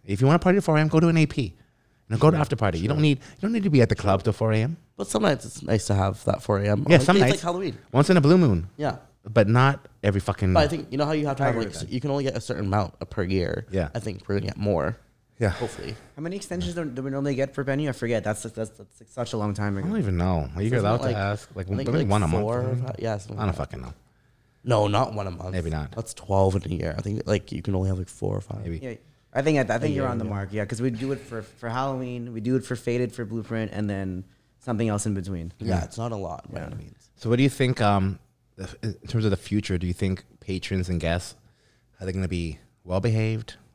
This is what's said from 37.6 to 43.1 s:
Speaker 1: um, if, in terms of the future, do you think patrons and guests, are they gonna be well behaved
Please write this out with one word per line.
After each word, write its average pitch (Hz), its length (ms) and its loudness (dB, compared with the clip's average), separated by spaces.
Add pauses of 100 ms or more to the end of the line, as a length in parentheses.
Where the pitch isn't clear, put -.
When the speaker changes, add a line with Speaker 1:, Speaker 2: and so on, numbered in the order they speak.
Speaker 1:
um, 98 400 2 (380)
if, 95 240 -12
in 110 100 -4 (160)
terms 113 160 0
of 107 80 2
the 95 40 2
future, 101 420 -2
do 87 100 -4
you 90 60 0
think 95 300 -2 (140)
patrons 92 500 -4
and 87 120 -2
guests, 85 340 -2 (680)
are 92 60 -10
they 95 60 -4
gonna 92 160 -2
be 85 300 -4 (260)
well 90 160 -2
behaved 110 540 0 (200)